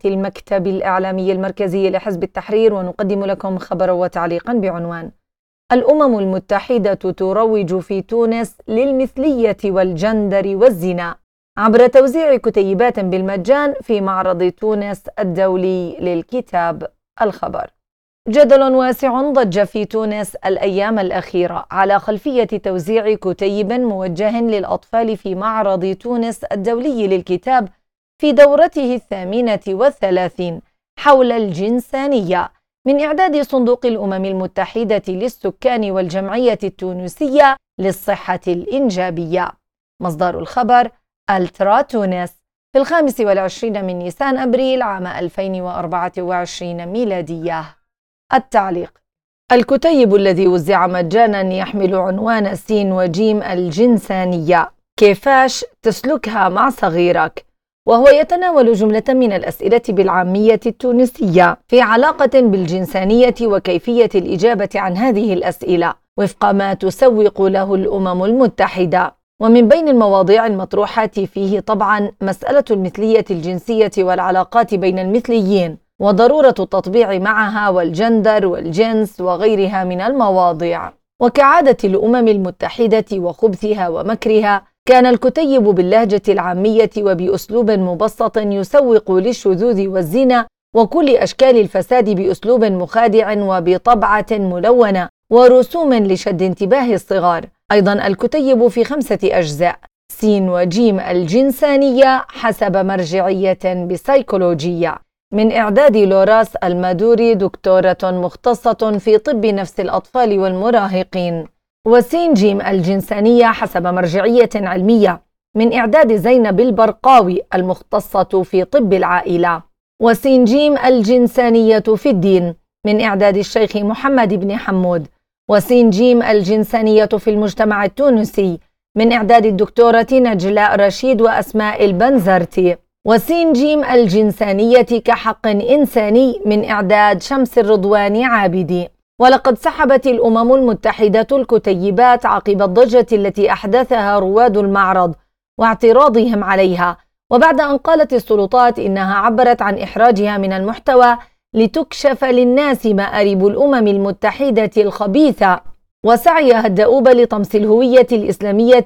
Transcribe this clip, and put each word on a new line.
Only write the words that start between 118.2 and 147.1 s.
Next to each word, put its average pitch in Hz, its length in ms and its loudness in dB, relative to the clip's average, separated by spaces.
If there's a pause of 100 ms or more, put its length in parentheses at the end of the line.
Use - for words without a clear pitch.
في 180 220 -2
طب 226 280 0
العائلة. 175 720 0 (400)
وسين 247 420 4
جيم 285 340 2
الجنسانية 233 1000 2 (180)
في 285 140 0
الدين، 180 440 2 (320)
من 214 140 0
إعداد 202 360 0
الشيخ 208 400 -2
محمد 220 580 0
بن 196 220 -4
حمود. 180 500 -2 (440)
وسين 226 400 4
جيم 240 320 4
الجنسانية 214 840 2
في 214 240 -2
المجتمع 208 540 -2
التونسي، 208 760 0 (380)
من 226 160 2
إعداد 226 340 4
الدكتورة 226 640 2
نجلاء 208 640 2 (100)
رشيد 226 360 0
وأسماء 214 600 0
البنزرتي. 185 920 2 (300)
وسين 320 460 2
جيم 294 320 2
الجنسانية 214 1000 2
كحق 226 640 -2
إنساني، 226 1000 2
من 208 180 2
إعداد 208 580 2
شمس 262 360 -2
الرضواني 208 640 2
عابدي. 180 640 -2 (320)
ولقد 254 380 4
سحبت 277 480 0
الأمم 233 480 2
المتحدة 220 800 0
الكتيبات 226 920 2
عقب 202 360 0
الضجة 226 500 4
التي 202 400 0
أحدثها 208 640 0
رواد 202 380 2
المعرض 190 580 2 (440)
واعتراضهم 226 880 2
عليها، 180 520 0 (340)